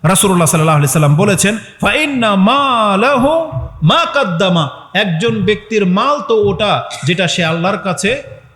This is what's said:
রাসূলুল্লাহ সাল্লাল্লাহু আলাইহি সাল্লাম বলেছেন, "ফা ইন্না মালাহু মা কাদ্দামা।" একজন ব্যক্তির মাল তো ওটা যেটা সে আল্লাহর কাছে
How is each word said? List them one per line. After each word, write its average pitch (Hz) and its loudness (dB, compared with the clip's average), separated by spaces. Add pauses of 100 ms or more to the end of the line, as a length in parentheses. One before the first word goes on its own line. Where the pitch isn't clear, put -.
রাসূলুল্লাহ 180 2
সাল্লাল্লাহু 156 2
আলাইহি 143 0
সাল্লাম 147 2
বলেছেন, 202 0 (240)
"ফা 202 0
ইন্না 254 0
মালাহু 254 2 (320)
মা 294 4
কাদ্দামা।" 180 0 (240)
একজন 202 0
ব্যক্তির 208 0
মাল 240 2
তো 214 2
ওটা 190 -2 (140)
যেটা 175 0
সে 170 -2
আল্লাহর 170 -2
কাছে 214 -4 (320)